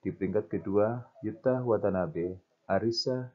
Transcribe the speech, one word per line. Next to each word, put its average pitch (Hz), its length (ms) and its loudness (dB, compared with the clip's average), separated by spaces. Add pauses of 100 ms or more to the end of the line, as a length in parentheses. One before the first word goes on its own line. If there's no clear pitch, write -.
Di 98 80 -2
peringkat 95 400 -2
kedua, 104 480 2 (240)
Yuta 127 400 0
Watanabe 92 720 0 (320)
Arisa 117 680 0